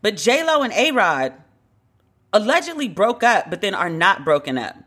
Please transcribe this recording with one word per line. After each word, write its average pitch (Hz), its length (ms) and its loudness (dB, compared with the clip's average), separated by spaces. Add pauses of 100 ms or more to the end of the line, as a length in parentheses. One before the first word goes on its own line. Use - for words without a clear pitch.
But 202 160 -2
J-Lo 302 420 2
and 262 140 -2
A-Rod 185 580 2 (1000)
allegedly 294 540 0
broke 214 340 -2
up, 233 260 2
but 175 140 -8
then 202 120 -2
are 175 140 -2
not 170 340 2
broken 143 360 0
up. 113 180 -8 (100)